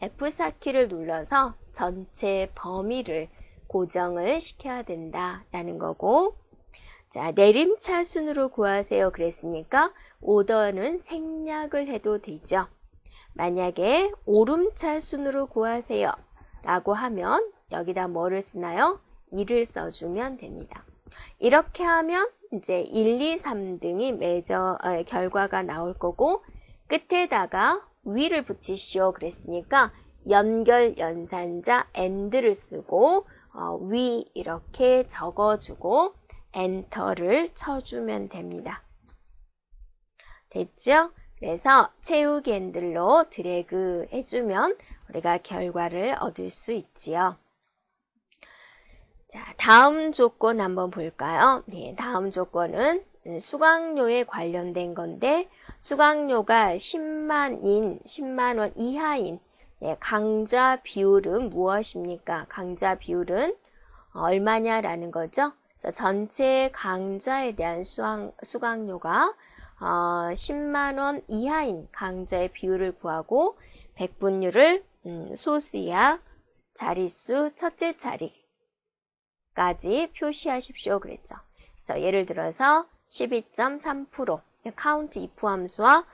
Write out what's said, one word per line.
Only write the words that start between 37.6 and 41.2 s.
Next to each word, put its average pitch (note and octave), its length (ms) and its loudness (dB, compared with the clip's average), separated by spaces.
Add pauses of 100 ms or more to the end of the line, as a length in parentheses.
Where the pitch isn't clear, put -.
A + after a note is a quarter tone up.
됩니다. F3 520 -12 (1700)
됐죠? C#4 640 2 (260)